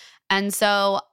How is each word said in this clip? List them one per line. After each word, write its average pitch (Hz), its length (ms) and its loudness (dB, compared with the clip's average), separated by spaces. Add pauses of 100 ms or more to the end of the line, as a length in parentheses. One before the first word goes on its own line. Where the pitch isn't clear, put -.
(280)
And 196 240 0
so 202 500 0 (120)